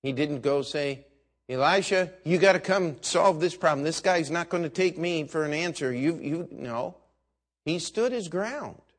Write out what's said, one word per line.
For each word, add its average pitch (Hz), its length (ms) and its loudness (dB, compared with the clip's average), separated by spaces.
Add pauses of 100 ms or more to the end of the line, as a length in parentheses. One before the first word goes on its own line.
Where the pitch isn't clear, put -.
He 135 100 -4
didn't 143 300 -2
go 143 220 2
say, 143 420 -6 (420)
"Elisha, 175 640 2 (140)
you 175 120 2
gotta 185 220 6
come 185 420 0
solve 170 380 4
this 170 160 0
problem. 147 280 2
This 156 180 -2
guy's 175 280 2
not 165 200 -4
gonna 175 200 -2
take 185 280 0
me 165 280 -2
for 156 200 -2
an 147 80 -2
answer." 156 400 -2
You, 139 240 0
you, 160 340 -6
no. 131 460 -8 (680)
He 165 160 -2
stood 226 320 -2
his 226 160 -6
ground. 196 540 -6 (180)